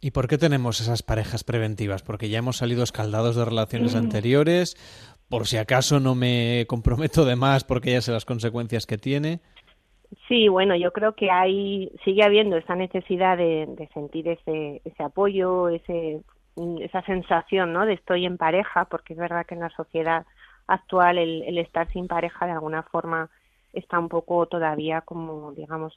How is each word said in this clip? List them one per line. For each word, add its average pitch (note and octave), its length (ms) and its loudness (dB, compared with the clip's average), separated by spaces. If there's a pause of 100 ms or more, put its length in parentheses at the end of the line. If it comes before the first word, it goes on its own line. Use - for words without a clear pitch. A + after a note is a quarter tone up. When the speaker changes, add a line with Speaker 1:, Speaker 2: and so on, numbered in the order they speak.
Speaker 1:
¿Y C3+ 100 -4
por B2+ 160 -2
qué D3+ 100 0
tenemos C3+ 440 2
esas A#2 200 -2
parejas A2 420 -4
preventivas? G#2+ 600 -4
¿Porque G#2+ 260 -6
ya A2 100 -2
hemos B2 180 -2
salido A#2+ 260 0
escaldados A2 540 -2
de A#2+ 80 0
relaciones A#2 500 0
Speaker 2:
Mm. A#2 40 2
Speaker 1:
anteriores? C3 760 2 (540)
¿Por A2+ 180 -2
si A#2 100 0
acaso C3 420 2
no C3 140 2
me A#2+ 540 2
comprometo B2 580 2
de B2 120 4
más C3+ 260 4
porque B2+ 300 0
ya B2 80 4
sé A#2+ 100 -2
las A2+ 140 -2
consecuencias A#2 600 -4
que - 140 -4
tiene? D3 400 -2 (880)
Speaker 2:
Sí, A#3 200 6
bueno, F#3+ 280 6
yo F3 180 2
creo G#3+ 220 0
que G3 160 0
hay, F#3+ 600 0 (120)
sigue G3 200 4
habiendo G#3 340 6
esa F3 180 -2
necesidad F#3 600 0
de, D#3+ 300 2
de D3+ 260 -14
sentir D#3 340 -8
ese, D#3 580 -6
ese - 180 -10
apoyo, F#3 640 0
ese, E3 520 -6 (340)
mm, E3+ 280 -6
esa F3+ 200 -6
sensación, F3+ 680 0
¿no? F#3 140 2
De G#3+ 60 0
estoy F3+ 320 -2
en F3+ 120 -4
pareja, F3 480 0
porque - 280 -10
es D#3+ 60 -14
verdad E3+ 280 -6
que F3 80 -12
en E3+ 60 -8
la E3+ 100 -6
sociedad E3 540 -4 (420)
actual F3+ 500 2
el, E3 260 -2
el E3+ 140 -4
estar E3+ 340 -4
sin F3+ 160 -6
pareja E3+ 380 -4
de F3 80 -4
alguna D#3 300 -6
forma E3 460 -4 (460)
está F3+ 240 -4
un E3+ 100 -4
poco E3+ 380 0
todavía D#3+ 540 -2
como, D#3+ 520 -10
digamos, D#3+ 440 -10